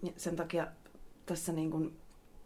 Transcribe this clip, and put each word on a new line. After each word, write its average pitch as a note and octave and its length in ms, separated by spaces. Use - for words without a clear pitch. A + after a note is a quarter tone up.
Sen - 200
takia E3 300
tässä E3+ 260
niin D#3+ 180
kuin D#3+ 260